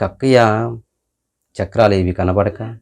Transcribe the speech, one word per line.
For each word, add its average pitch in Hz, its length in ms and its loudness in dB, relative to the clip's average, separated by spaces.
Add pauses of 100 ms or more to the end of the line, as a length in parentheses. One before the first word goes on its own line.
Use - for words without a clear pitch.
కక్కయ్య 117 680 0 (920)
చక్రాలు 101 320 2
ఏవి 90 180 0
కనబడక 101 680 -2